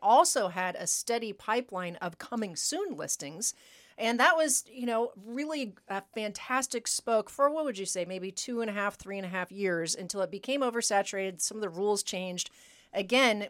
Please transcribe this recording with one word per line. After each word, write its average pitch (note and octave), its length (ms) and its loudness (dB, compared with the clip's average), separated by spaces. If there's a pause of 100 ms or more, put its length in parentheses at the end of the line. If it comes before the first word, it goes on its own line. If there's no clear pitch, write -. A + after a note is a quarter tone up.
also A#3 460 8
had F3+ 260 -2
a F3+ 120 -8
steady A#3 460 -2
pipeline G3 640 -4
of F3 220 -8
coming G#3 380 -4
soon E4 400 -2
listings. D#3 580 -4 (440)
And A3+ 200 0
that D#4+ 160 8
was, D#4 360 2
you B3 160 -8
know, A#3 260 0 (120)
really C4 500 -4 (140)
a G3 140 -4 (120)
fantastic A#3 720 -4
spoke A3 400 0
for, C#4 220 4
what D#4 140 -2
would A#3+ 140 -4
you F#3+ 80 -6
say, F3+ 200 -2
maybe F#3 260 -6
two A#3+ 280 -4
and A3+ 100 -2
a - 20 -2
half, G3+ 240 -2
three G3 220 -10
and F#3+ 80 -6
a F3 40 -8
half F3+ 220 -4
years F3 420 0
until F#3+ 280 -4
it F3 80 0
became B3+ 320 -2
oversaturated. G3+ 800 0
Some - 180 -4
of G#3+ 40 -8
the G3+ 60 0
rules G3 340 2
changed. F3+ 480 -6 (420)
Again, G#3 580 2